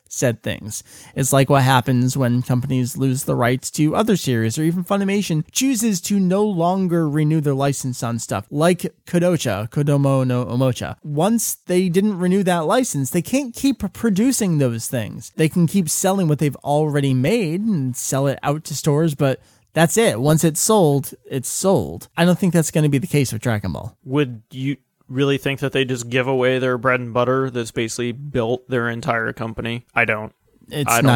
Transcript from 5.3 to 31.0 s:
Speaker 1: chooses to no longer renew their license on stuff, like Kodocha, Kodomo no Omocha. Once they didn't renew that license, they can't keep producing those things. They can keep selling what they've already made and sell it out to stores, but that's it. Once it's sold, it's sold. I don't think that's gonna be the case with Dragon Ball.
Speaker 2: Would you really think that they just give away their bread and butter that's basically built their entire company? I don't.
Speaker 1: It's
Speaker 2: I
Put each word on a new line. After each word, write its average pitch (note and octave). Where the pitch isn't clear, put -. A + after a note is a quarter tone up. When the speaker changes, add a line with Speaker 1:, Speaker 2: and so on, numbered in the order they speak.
Speaker 1:
chooses A#3
to G3+
no F#3+
longer F3
renew D#3
their C#3+
license C3+
on A#2
stuff, G2+
like E3+
Kodocha, C#3+
Kodomo C#3
no B2
Omocha. B2
Once F3
they F3+
didn't G3
renew F#3
that F3
license, E3+
they F3
can't B3+
keep C#4
producing G#3+
those A#2
things. A2
They D#3
can E3+
keep F#3
selling F#3+
what D3
they've D3
already D3
made E3+
and D3
sell C#3
it C3+
out D3
to C#3+
stores, D3+
but C3+
that's D#3+
it. F3+
Once D3+
it's D#3+
sold, D3+
it's C3
sold. G#2+
I E3+
don't F3+
think F3
that's E3
gonna D#3
be C#3
the B2+
case C#3+
with A2
Dragon G#2
Ball. E2+
Speaker 2:
Would B2+
you C3
really C#3
think C3+
that C3+
they C3+
just A#2+
give B2
away C3
their B2+
bread B2+
and A#2+
butter B2+
that's A#2+
basically A#2+
built B2+
their A#2+
entire A#2
company? A#2
I A#2
don't. A2
Speaker 1:
It's D3
Speaker 2:
I A#2